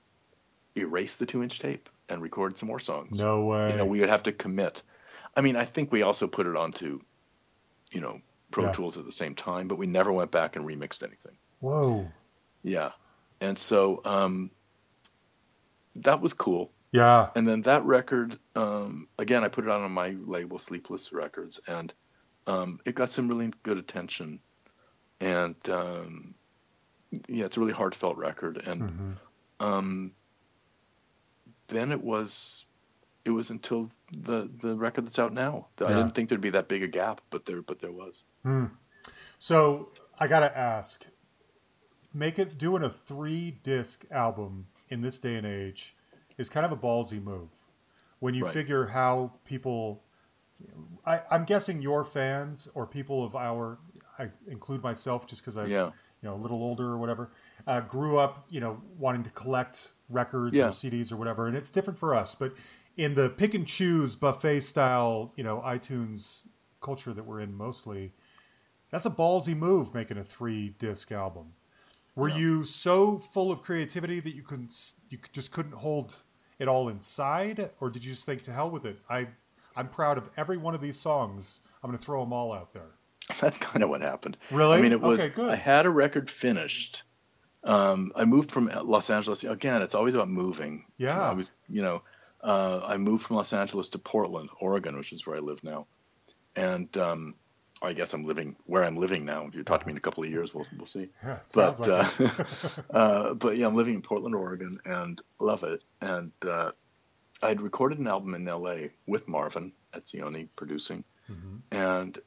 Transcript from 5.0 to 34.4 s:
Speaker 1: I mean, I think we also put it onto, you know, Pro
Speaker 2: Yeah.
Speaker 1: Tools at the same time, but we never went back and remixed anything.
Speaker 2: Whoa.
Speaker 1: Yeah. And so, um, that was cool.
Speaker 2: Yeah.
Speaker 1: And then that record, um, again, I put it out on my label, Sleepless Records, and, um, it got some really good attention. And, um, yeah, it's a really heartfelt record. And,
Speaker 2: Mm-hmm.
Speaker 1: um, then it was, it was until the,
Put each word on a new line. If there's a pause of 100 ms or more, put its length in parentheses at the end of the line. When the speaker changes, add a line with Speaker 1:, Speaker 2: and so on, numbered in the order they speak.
Speaker 1:
I
mean,
I
think
we
also
put
it
onto, (920)
you
know, (300)
Pro
Speaker 2:
Yeah.
Speaker 1:
Tools
at
the
same
time,
but
we
never
went
back
and
remixed
anything. (240)
Speaker 2:
Whoa. (560)
Speaker 1:
Yeah. (460)
And
so,
um, (1500)
that
was
cool. (180)
Speaker 2:
Yeah.
Speaker 1:
And
then
that
record, (160)
um, (100)
again,
I
put
it
out
on
my
label,
Sleepless
Records,
and, (540)
um,
it
got
some
really (100)
good
attention. (800)
And, (120)
um, (920)
yeah,
it's
a
really
heartfelt
record.
And,
Speaker 2:
Mm-hmm. (480)
Speaker 1:
um, (1500)
then
it
was, (600)
it
was
until (220)
the, (120)